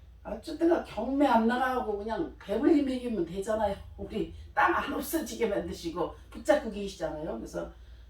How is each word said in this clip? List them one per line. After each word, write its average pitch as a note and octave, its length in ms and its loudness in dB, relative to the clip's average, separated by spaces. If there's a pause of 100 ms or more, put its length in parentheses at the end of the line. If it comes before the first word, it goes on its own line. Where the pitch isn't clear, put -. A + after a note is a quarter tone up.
(340)
어쨌든 D#4+ 500 2
경매 C4+ 420 2
안 A3+ 200 6
나가고 A#3+ 520 2
그냥 G#3 440 -4
배불리 C#4 400 2
먹이면 A#3+ 440 -2
되잖아요. G3+ 500 0 (100)
<laughs> - 100 -16
우리 G3 380 -6 (200)
땅 - 200 6
안 - 180 -2
없어지게 C#4+ 560 -2
만드시고 E3+ 680 -2 (160)
붙잡고 A#3 400 2
계시잖아요. F#3 680 -6
그래서 - 340 -8 (400)